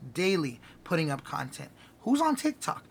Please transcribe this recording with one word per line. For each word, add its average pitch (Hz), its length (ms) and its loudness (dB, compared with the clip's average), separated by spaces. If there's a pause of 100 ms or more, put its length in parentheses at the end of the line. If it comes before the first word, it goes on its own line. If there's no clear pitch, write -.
(140)
daily 165 460 0 (240)
putting 165 260 0
up 139 120 -4
content. 139 480 -8 (320)
Who's 285 200 4
on 311 140 4
TikTok? - 540 -2